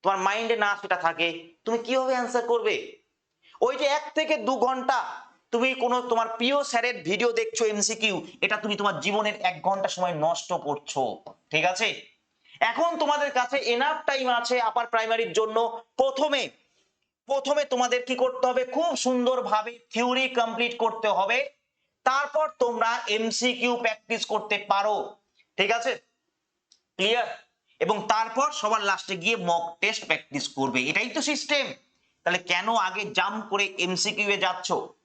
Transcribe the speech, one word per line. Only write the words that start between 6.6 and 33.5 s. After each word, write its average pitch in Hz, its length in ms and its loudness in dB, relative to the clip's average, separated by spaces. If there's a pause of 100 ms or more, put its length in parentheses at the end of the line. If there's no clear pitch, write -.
স্যারের 240 400 -2
ভিডিও 202 280 2
দেখছো 226 340 0
এমসিকিউ, 208 640 0 (140)
এটা 208 160 0
তুমি 208 180 -2
তোমার 190 240 0
জীবনের 208 420 0
এক 175 200 -2
ঘন্টা 190 260 0
সময় 180 260 -2
নষ্ট 160 400 -2
করছো, 139 720 -4 (260)
ঠিক 156 160 0
আছে? 185 360 -2 (580)
এখন 311 380 2
তোমাদের 294 340 0
কাছে 254 260 0
এনাফ 262 480 0
টাইম 269 240 0
আছে 240 320 2
আপার 233 260 0
প্রাইমারির 226 460 0
জন্য। 220 500 0 (120)
প্রথমে, 269 540 2 (760)
প্রথমে 277 400 0
তোমাদের 247 400 2
কি 254 100 -2
করতে 254 320 2
হবে? 247 180 2
খুব 311 300 0
সুন্দরভাবে 240 840 0 (100)
থিওরি 247 400 0
কমপ্লিট 240 480 0
করতে 220 300 0
হবে, 208 420 2 (540)
তারপর 294 460 2 (100)
তোমরা 233 480 2
এমসিকিউ 233 680 0
প্র্যাকটিস 226 500 -2
করতে 214 420 -2
পারো, 202 480 0 (420)
ঠিক 202 140 2
আছে? 233 240 0 (1000)
ক্লিয়ার? 220 320 2 (520)
এবং 190 280 2
তারপর 226 440 2
সবার 214 320 0
লাস্টে 190 340 -2
গিয়ে 202 180 0
মক 170 460 0
টেস্ট 214 240 -2
প্র্যাকটিস 147 420 -4
করবে, 127 420 -2
এটাই 214 200 0
তো 294 120 -4
সিস্টেম। 277 520 -2 (500)
তাহলে 175 140 0
কেন 185 380 0
আগে 196 380 0
জাম্প 208 360 -2
করে 196 280 0